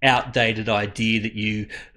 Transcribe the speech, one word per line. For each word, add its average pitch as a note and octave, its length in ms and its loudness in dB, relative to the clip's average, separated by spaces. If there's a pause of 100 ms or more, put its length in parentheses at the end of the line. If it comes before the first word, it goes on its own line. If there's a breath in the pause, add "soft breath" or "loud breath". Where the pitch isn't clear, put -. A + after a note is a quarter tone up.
outdated A#2 680 2
idea A2 520 0
that A2+ 120 -6
you G#2+ 340 -4 (300 loud breath)